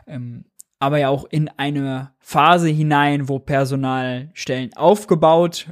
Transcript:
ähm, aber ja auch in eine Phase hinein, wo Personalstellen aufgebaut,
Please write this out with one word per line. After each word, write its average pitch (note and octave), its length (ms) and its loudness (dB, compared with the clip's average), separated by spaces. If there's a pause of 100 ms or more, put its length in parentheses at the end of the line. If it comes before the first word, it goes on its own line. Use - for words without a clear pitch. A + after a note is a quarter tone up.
ähm, B2 380 -14 (340)
aber C#3+ 200 0
ja C#3 100 2
auch C#3+ 200 -2
in D#3 280 -2
eine C#3 640 -6
Phase E3 480 2
hinein, C#3+ 600 2
wo C3+ 120 -4
Personalstellen C3 1400 -4
aufgebaut, E3 960 2